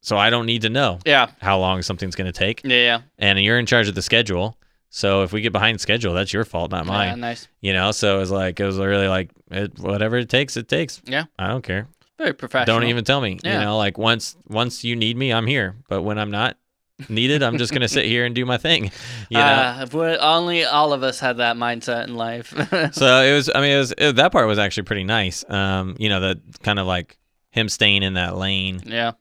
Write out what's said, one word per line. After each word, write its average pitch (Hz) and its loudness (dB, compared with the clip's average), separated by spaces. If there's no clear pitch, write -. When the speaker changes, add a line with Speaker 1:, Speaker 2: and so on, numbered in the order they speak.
Speaker 1:
So 107 -2
I 104 6
don't 117 0
need 117 -2
to 110 0
know 117 0
Speaker 2:
Yeah. 135 6
Speaker 1:
how 98 2
long 92 0
something's 92 -6
gonna 92 -6
take. 104 -4
Speaker 2:
Yeah, 127 2
yeah. 120 2
Speaker 1:
And 98 2
you're 107 2
in 117 0
charge 113 4
of 98 -4
the 95 -4
schedule. 107 0
So 98 0
if 90 -6
we 107 -4
get 107 -2
behind 107 2
schedule, 104 0
that's 95 -2
your 107 -2
fault, 85 -6
not 87 -4
Speaker 2:
Yeah, 92 -4
Speaker 1:
mine." 101 -2
Speaker 2:
nice. 120 -10
Speaker 1:
You 98 -2
know, 92 2
so 101 2
it 98 0
was 92 -2
like, 95 -2
it 101 0
was 98 -2
really 98 2
like, 92 -2
it, 98 -6
whatever 104 -2
it 120 -2
takes, 135 0
it 117 -8
takes. 147 -4
Speaker 2:
Yeah. 139 -4
Speaker 1:
I 190 -4
don't 120 -4
care. 101 -6
Speaker 2:
Very 240 -2
professional. 117 0
Speaker 1:
Don't 117 2
even 120 0
tell 139 2
me. 95 -4
Speaker 2:
Yeah. 185 0
Speaker 1:
You 107 0
know, 107 0
like, 101 0
once, 113 0
once 117 -4
you 120 -2
need 117 0
me, 131 0
I'm 113 0
here. 113 0
But 95 -2
when 104 -4
I'm 104 -4
not 107 -4
needed, 127 2
I'm 123 0
just 120 -2
gonna 127 0
sit 135 0
here 120 2
and 120 -4
do 123 -2
my 127 0
thing. 160 0
<laughs> 117 -14
You 113 0
know? 143 6
Speaker 2:
Uh, 131 2
if 127 -10
we, 160 0
only 170 2
all 147 2
of 131 -2
us 131 -2
had 127 -2
that 117 2
mindset 120 -4
in 123 -10
life. 117 -8
<laughs> 151 -2
Speaker 1:
So 131 6
it 135 6
was, 139 2
I 135 4
mean, 143 2
it 139 4
was, 127 0
it, 143 4
that 151 4
part 120 4
was 107 2
actually 101 -2
pretty 101 -4
nice. 98 -2
Um, 95 0
you 107 -2
know, 98 0
the 95 -2
kind 104 0
of, 95 -2
like, 90 -4
him 110 0
staying 101 2
in 95 -2
that 90 -2
lane. 95 -4
Speaker 2:
Yeah. 117 -4